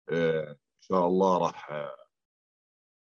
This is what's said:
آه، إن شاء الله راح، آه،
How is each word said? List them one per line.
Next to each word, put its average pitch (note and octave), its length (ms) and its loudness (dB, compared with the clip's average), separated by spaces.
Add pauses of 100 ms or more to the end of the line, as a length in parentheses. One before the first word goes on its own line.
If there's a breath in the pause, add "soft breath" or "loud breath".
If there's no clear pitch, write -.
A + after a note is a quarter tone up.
آه، D#2+ 420 0
إن - 300 -20
شاء F2+ 260 2
الله F#2 300 4
راح، E2+ 340 -4
آه، C#2+ 240 -8 (1200)